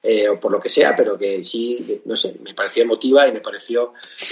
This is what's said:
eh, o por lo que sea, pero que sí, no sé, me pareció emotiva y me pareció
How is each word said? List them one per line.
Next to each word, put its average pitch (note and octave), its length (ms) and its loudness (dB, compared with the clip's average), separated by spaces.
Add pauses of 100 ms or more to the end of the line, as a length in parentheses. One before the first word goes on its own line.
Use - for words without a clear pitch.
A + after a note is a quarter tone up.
eh, A2 280 2
o G2+ 100 0
por G2 120 -2
lo G2+ 80 0
que G2 100 -6
sea, C#3+ 260 4
pero A2 200 2
que G2 280 -4
sí, A#2 640 -6
no A2 100 -6
sé, - 260 -4
me - 140 -18
pareció G2+ 280 0
emotiva C3 440 4
y A#2+ 60 -2
me G#2+ 80 -8
pareció A#2 520 -4 (380)